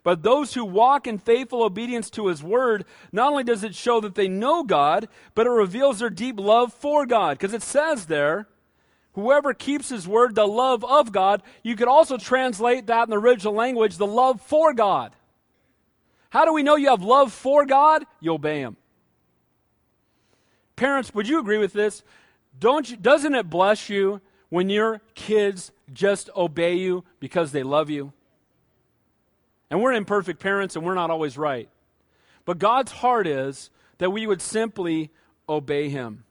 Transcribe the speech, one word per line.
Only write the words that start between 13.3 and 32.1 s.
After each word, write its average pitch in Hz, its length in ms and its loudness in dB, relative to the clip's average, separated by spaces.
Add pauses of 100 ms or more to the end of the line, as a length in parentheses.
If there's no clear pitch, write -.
language, 220 460 0
the 202 80 0
love 240 340 2
for 311 320 2
God. 180 420 0 (1160)
How 294 140 4
do 320 80 4
we 311 100 0
know 294 140 4
you 277 140 4
have 208 120 2
love 240 300 4
for 285 320 2
God? 302 420 4 (140)
You 160 140 -2
obey 151 260 -4
Him. 120 160 -10 (2000)
Parents, 269 380 -2
would 208 120 -4
you 311 120 0
agree 214 180 -2
with 202 160 -2
this? 208 300 -4 (560)
Don't 240 320 0
you, 240 80 -16
doesn't 277 360 2
it 214 140 -2
bless 190 400 0
you 202 320 -2 (300)
when 180 180 -2
your 214 320 -2 (140)
kids 202 580 -2 (180)
just 190 460 -2
obey 170 380 -2
you 180 280 -2 (160)
because 147 340 -4
they 143 100 -4
love 147 260 0
you? 143 240 -8 (1600)
And 165 100 -2
we're 254 140 0
imperfect 202 440 -4
parents 196 380 -4
and 160 80 -8
we're 180 80 -4
not 170 180 -2
always 151 280 -6
right. 139 320 -6 (720)